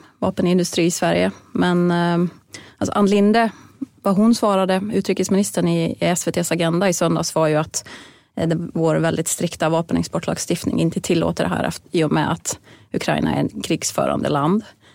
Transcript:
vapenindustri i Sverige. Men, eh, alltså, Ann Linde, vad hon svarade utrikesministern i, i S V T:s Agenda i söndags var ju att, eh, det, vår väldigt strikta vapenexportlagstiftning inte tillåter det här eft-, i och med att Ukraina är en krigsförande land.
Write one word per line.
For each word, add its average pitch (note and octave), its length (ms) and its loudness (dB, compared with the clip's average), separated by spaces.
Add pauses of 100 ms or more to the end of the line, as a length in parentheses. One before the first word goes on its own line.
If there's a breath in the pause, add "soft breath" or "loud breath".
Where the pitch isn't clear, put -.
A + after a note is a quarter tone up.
(200 loud breath)
vapenindustri F3+ 680 0
i F3 60 2
Sverige. F3 400 0 (200 loud breath)
Men, F3 400 2
eh, F3 400 0 (460 loud breath)
alltså, - 160 -2
Ann G3+ 120 2
Linde, G#3 440 4 (520 loud breath)
vad G3 140 0
hon A3+ 200 6
svarade F#3+ 460 2 (120)
utrikesministern F#3+ 760 0
i, E3+ 240 0
i - 80 -8
S F3 280 0
V E3+ 40 0
T:s E3+ 200 -2
Agenda E3+ 380 2
i F3 40 2
söndags E3 420 0
var D#3+ 120 2
ju D#3 80 2
att, - 320 -4 (500 loud breath)
eh, E3 100 0
det, D#3+ 80 0 (180)
vår D#3+ 220 2
väldigt E3 320 0
strikta E3+ 420 -2
vapenexportlagstiftning E3 1120 -2
inte E3 220 0
tillåter E3 420 0
det F3 60 -2
här - 140 -2
eft-, - 280 -6
i E3 120 2
och D3+ 80 0
med D#3 200 0
att - 280 -8 (340 loud breath)
Ukraina - 420 -2
är - 40 -2
en - 220 -4
krigsförande - 680 -2
land. D3+ 340 0 (320 soft breath)